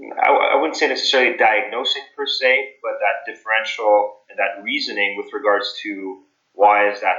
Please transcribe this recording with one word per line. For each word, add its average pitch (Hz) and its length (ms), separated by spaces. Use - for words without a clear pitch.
I, - 60
I - 280
wouldn't 156 200
say 151 120
necessarily 127 480
diagnosing 110 680
per - 120
se, - 560
but - 180
that - 320
differential 107 840
and - 100
that 98 240
reasoning 104 540
with 101 160
regards 104 500
to 95 380
why 104 380
is 101 100
that 95 180